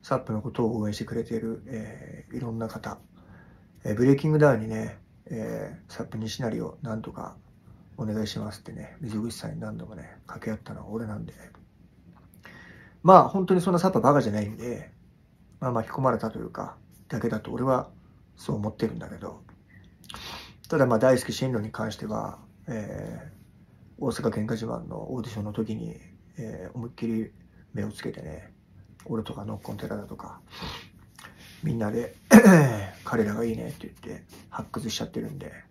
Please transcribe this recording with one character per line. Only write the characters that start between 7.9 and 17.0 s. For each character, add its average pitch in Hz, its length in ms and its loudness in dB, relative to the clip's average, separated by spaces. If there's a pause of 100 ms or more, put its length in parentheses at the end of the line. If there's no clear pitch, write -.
お - 80 -6
願 107 180 -2
い 107 60 -4
し - 100 -6
ま 107 140 -6
す - 80 -16
っ - 20 -20
て - 80 -16
ね、 110 300 -14
溝 110 200 -4
口 117 120 -4
さ - 160 -10
ん 107 80 -8
に - 40 -8
何 110 160 -8
度 110 80 -10
も - 120 -14
ね、 - 320 -18
掛 - 100 -12
け 113 140 -6
合 - 20 -4
っ 107 40 -8
た - 160 -12
の - 80 -12
は 95 80 -14
俺 113 180 -6
な 104 80 -8
ん - 100 -10
で。 - 60 -14 (1700)
ま 185 140 12
あ、 156 120 10
本 190 180 0
当 190 80 4
に 180 60 4
そ 175 100 0
ん - 20 4
な 175 80 4
サ 185 80 4
ッ - 20 6
プ - 80 2
は 110 40 2
バ - 100 8
カ 185 80 6
じ - 80 0
ゃ 101 40 -2
な 107 100 0
い 101 40 -2
ん 107 100 -8
で、 120 360 -10 (680)
ま 131 120 -2
あ、 - 20 -2
巻 113 160 0
き - 40 -10
込 139 100 -2
ま 127 100 4
れ 113 60 0
た 110 120 -2
と - 80 -10
い - 40 -8
う - 80 -10
か、 - 260 -10 (320)